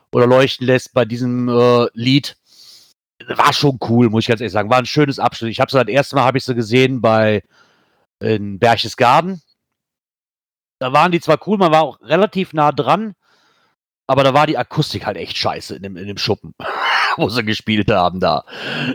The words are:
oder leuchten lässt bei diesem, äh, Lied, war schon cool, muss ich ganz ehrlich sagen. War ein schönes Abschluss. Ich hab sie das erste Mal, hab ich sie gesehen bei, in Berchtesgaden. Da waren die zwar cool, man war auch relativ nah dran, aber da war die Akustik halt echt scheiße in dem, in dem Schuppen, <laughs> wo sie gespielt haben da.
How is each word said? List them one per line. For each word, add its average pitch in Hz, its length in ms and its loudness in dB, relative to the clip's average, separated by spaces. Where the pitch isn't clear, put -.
oder 123 140 4
leuchten 131 400 2
lässt 127 280 0
bei 123 100 2
diesem, 123 440 -4
äh, 120 460 4
Lied, 131 420 0
war 127 240 2
schon 139 260 0
cool, 117 220 4
muss 110 140 0
ich - 40 -4
ganz 117 120 0
ehrlich 110 120 -6
sagen. 104 180 -2
War 127 80 4
ein 123 80 -2
schönes 143 340 0
Abschluss. 117 300 -4
Ich - 100 -4
hab 135 100 0
sie 135 80 2
das 120 100 2
erste 135 280 -2
Mal, 131 80 4
hab 123 100 2
ich 127 100 -2
sie 127 120 -4
gesehen 123 440 2
bei, 110 440 2
in 101 400 -4
Berchtesgaden. 123 800 2
Da 127 120 -4
waren 160 200 4
die 170 80 0
zwar 156 260 2
cool, 208 120 0
man 180 140 2
war 156 100 6
auch 139 180 -6
relativ 185 520 -2
nah 151 200 2
dran, 156 420 0
aber 135 180 2
da 131 100 2
war 151 120 4
die 147 120 -4
Akustik - 480 -6
halt 101 100 -6
echt 85 200 -12
scheiße 90 400 -6
in - 60 -16
dem, 98 140 -14
in 90 100 -14
dem 101 120 -10
Schuppen, - 400 -4
<laughs> - 580 -4
wo 147 120 0
sie 113 160 -4
gespielt 107 460 -2
haben 90 300 0
da. 80 240 -2